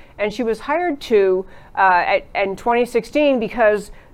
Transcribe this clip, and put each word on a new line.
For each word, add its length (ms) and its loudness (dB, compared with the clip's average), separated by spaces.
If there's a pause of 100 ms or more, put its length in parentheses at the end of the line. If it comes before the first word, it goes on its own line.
(180)
and 160 -4
she 100 -6
was 160 -4
hired 420 -4
to, 440 2 (300)
uh, 300 4
at, 200 0 (100)
in 200 -2
twenty 300 0
sixteen 540 0
because 520 0 (220)